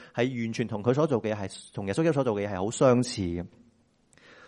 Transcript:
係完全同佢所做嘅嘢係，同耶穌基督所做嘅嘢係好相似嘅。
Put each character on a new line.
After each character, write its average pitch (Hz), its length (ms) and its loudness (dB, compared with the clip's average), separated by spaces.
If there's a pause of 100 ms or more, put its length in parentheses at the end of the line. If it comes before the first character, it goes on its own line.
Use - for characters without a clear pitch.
(120)
係 123 300 0
完 113 100 -2
全 117 140 -2
同 107 160 -6
佢 120 100 4
所 147 140 2
做 127 160 2
嘅 107 100 -2
嘢 107 40 -4
係， - 360 -10
同 101 140 -8
耶 98 60 0
穌 98 60 -6
基 165 100 2
督 160 40 4
所 139 120 0
做 113 100 0
嘅 101 100 -2
嘢 104 80 -4
係 92 40 -4
好 95 160 -2
相 127 280 6
似 123 220 -2
嘅。 87 240 -4 (1000)